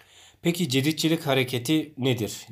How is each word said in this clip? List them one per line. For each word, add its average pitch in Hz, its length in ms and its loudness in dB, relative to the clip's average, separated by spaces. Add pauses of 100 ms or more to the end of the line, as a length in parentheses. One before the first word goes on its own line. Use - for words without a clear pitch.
(420)
Peki 175 280 0
Ceditçilik 156 580 0
Hareketi 135 720 0
nedir? 123 540 -2